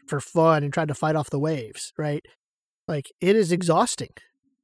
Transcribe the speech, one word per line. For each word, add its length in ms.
for 140
fun 420
and 100
tried 160
to 60
fight 220
off 140
the 80
waves, 600
right? 260
Like, 200
it 160
is 160
exhausting, 580